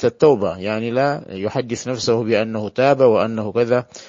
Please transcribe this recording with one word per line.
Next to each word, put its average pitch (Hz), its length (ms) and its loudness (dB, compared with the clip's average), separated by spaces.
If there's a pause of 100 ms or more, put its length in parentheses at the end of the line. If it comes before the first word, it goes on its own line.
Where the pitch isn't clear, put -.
التوبة، 113 540 2
يعني 110 340 -4
لا 139 380 -2
يحدث 113 580 -6
نفسه 120 360 -2
بأنه 110 460 -2
تاب 135 320 2
وأنه 110 500 2
كذا، 120 340 0 (240)